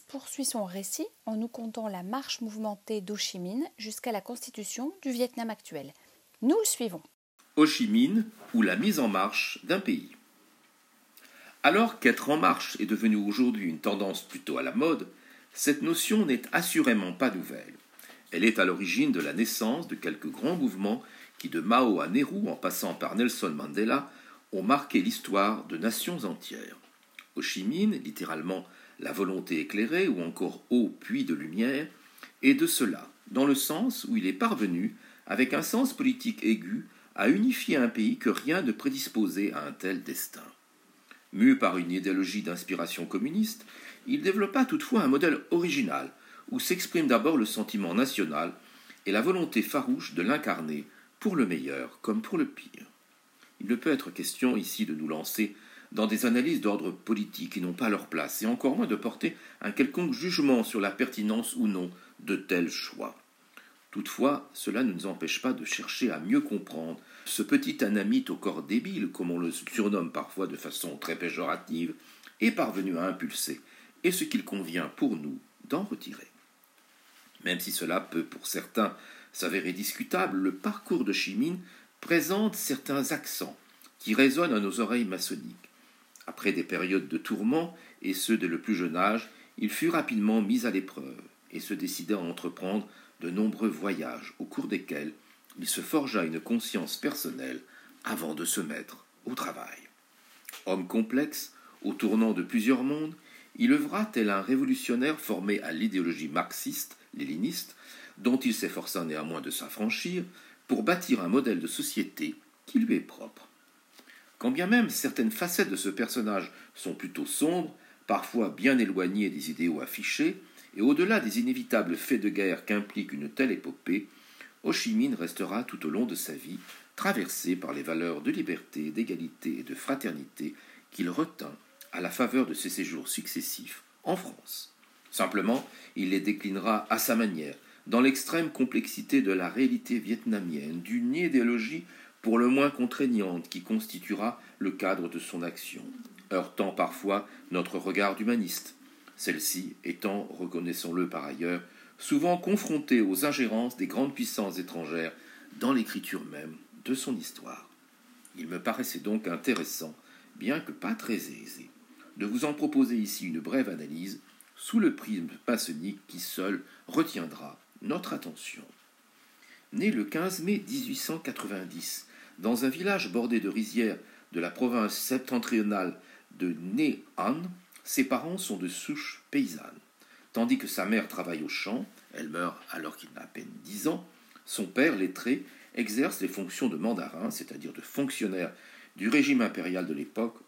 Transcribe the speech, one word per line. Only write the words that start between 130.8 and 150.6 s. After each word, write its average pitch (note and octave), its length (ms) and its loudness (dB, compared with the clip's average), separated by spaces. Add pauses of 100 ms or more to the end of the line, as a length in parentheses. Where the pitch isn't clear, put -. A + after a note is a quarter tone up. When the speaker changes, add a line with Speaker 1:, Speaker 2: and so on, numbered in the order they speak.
Speaker 2:
qu'il - 180 -2
retint F2 460 -4 (380)
à F#2 80 -4
la F2 80 -2
faveur B2+ 360 2
de - 80 -2
ses - 160 -4
séjours - 380 -4
successifs - 760 -6 (200)
en F3+ 140 0
France. - 580 -12 (360)
Simplement, G2+ 540 2 (300)
il F#2 140 0
les F#2+ 100 4
déclinera G2+ 720 0
à A2 80 2
sa A#2 180 2
manière, E2+ 400 0 (320)
dans A#2 140 4
l'extrême C#3+ 480 2
complexité - 720 2
de F#2+ 100 2
la F#2 160 2
réalité A#2+ 520 2
vietnamienne, F2+ 800 -2
d'une A#2+ 340 0
idéologie C3+ 680 2 (360)
pour A2+ 160 4
le A#2+ 100 6
moins C#3 240 6
contraignante A#2 760 0
qui F2+ 140 -10
constituera G#2+ 800 -4 (180)
le F#2+ 120 0
cadre F#2 360 0
de E2+ 120 -8
son E2+ 220 -6
action, - 420 -8 (500)
heurtant F#2 380 0
parfois G2 580 0 (220)
notre F2+ 260 0
regard F#2+ 380 0
d'humaniste, A2 600 0 (400)
celle-ci - 680 -4
étant, G2 460 -2
reconnaissons-le F2 760 -2